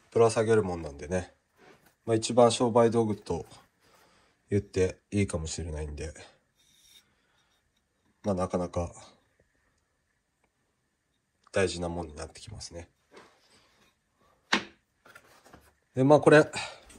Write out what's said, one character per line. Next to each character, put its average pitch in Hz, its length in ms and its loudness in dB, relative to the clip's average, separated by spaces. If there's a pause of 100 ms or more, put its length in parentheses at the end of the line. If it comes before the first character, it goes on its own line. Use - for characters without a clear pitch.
(120)
ぶ 107 80 0
ら 113 120 6
下 113 120 -2
げ 110 100 2
る 104 100 2
も 90 120 -6
ん 85 60 -10
な 76 80 -12
ん 71 80 -18
で 87 100 -14
ね。 90 240 -6 (760)
ま 113 60 -2
あ 113 40 2
一 113 180 -4
番 120 180 6
商 117 200 -2
売 117 200 4
道 117 140 0
具 107 100 -4
と 82 300 -10 (1040)
言 104 100 0
っ - 20 -8
て 92 360 -4 (140)
い 101 100 0
い 95 60 0
か - 100 -6
も 80 100 -6
し - 160 -10
れ 82 80 -10
な 76 100 -8
い 78 60 -8
ん 73 80 -12
で。 76 180 -12 (2000)
ま 101 80 -2
あ - 20 -2
な 90 140 -4
か - 80 -6
な 90 100 -4
か 85 240 -6 (2500)
大 95 160 2
事 85 100 -10
な 87 80 -6
も 85 160 -8
ん 80 40 -12
に 76 100 -18
な - 80 -12
っ - 40 -16
て - 120 -20
き - 100 -18
ま 101 80 -16
す - 140 -18
ね。 85 160 -16 (3000)
で、 131 80 0
ま 143 140 8
あ - 20 8
こ 156 120 6
れ、 151 200 8 (480)